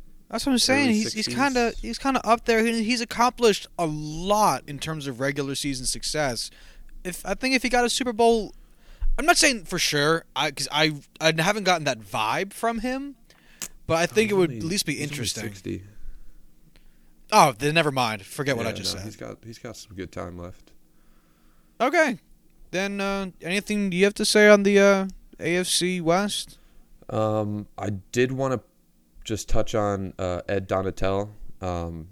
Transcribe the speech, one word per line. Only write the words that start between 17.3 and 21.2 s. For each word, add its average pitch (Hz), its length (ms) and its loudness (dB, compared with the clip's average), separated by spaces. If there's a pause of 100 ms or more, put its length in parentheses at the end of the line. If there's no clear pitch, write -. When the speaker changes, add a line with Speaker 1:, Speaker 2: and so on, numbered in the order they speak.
Speaker 1:
Oh, 170 260 6
then 147 180 0
never 151 160 2
mind. 110 340 -2
Forget 135 320 -4
what 113 80 -4
I 113 40 -2
Speaker 2:
Yeah, 107 60 -6
Speaker 1:
just 95 180 -6
Speaker 2:
no, 95 60 -8
Speaker 1:
said. 95 60 -12
Speaker 2:
he's 107 100 -14
got, 113 300 -14
he's 113 140 -16
got - 180 -16
some - 180 -20
good 90 160 -10
time 90 260 -12
left. 87 340 -16 (1080)